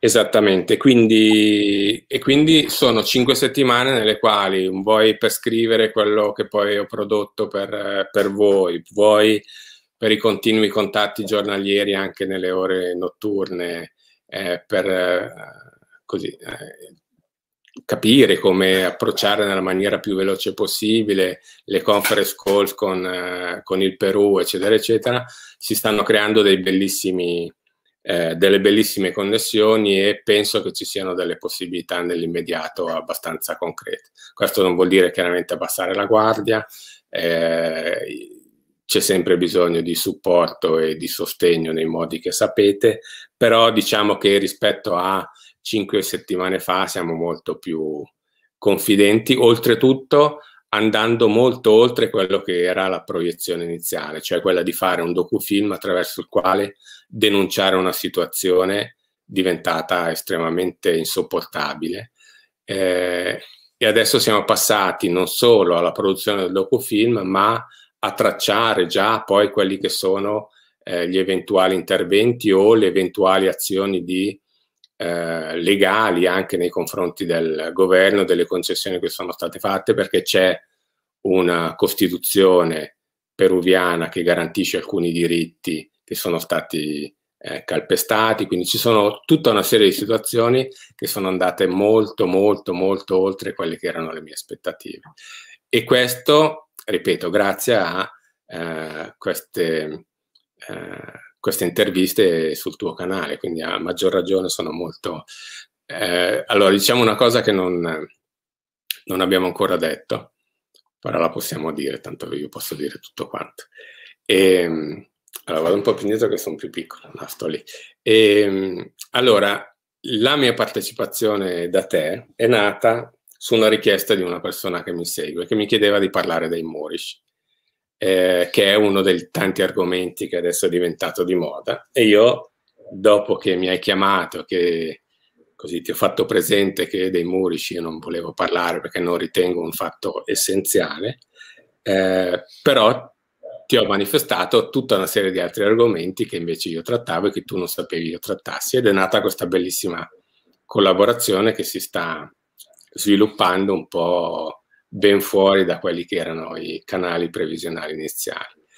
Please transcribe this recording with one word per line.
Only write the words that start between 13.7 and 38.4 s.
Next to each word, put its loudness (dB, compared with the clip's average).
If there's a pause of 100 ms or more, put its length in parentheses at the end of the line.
eh, -6
per, -2
eh, -2 (760)
così, -8
eh, -16 (920)
capire 4
come 2
approcciare -2
nella -2
maniera 0
più -4
veloce -2
possibile -2 (220)
le -2
conference 0
calls 2
con, -4
eh, -6
con -2
il -2
Perù, 4
eccetera, 0
eccetera, 0 (320)
si -4
stanno 0
creando 2
dei 6
bellissimi, -2 (500)
eh, -2
delle 4
bellissime 2
connessioni 2
e 0
penso 0
che -8
ci -10
siano -6
delle -4
possibilità -8
nell'immediato -6
abbastanza -8
concrete. -10 (220)
Questo 0
non 2
vuol 4
dire 6
chiaramente -2
abbassare -6
la -2
guardia, 0 (420)
eh, -4 (460)